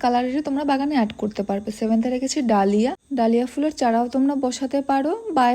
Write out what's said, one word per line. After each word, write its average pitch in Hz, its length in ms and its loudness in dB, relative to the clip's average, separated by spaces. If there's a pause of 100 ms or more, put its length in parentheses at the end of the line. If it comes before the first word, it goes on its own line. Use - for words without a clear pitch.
কালারেরই 254 460 0
তোমরা 277 220 -2
বাগানে 277 280 0
অ্যাড 214 120 0 (100)
করতে 208 280 -4
পারবে। 202 200 -4 (100)
সেভেন্থে 226 360 0
রেখেছি 262 240 -4 (140)
ডালিয়া, 208 400 2 (260)
ডালিয়া 233 340 2
ফুলের 302 280 -2
চারাও 240 340 2
তোমরা 277 200 2 (100)
বসাতে 254 340 -2 (120)
পারো 277 220 2 (240)
বা 254 80 4 (100)